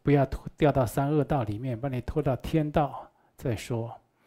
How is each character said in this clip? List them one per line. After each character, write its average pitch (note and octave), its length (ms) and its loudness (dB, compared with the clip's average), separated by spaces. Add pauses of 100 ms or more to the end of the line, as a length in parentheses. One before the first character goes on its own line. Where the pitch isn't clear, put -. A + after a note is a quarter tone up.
不 - 80 2
要 C#3 160 6
拖， - 200 -6 (120)
掉 D3+ 120 4
到 C3 140 2
三 C#3 260 -2
恶 D3+ 140 2
道 C#3 180 0
里 G#2 160 -4
面， B2 220 -6
把 C#3 80 -4
你 B2 140 -4
拖 - 200 -2
到 C3 140 0
天 D3+ 340 0
道 C#3+ 400 -2 (240)
再 A#2+ 220 -4
说， A2+ 420 -6 (280)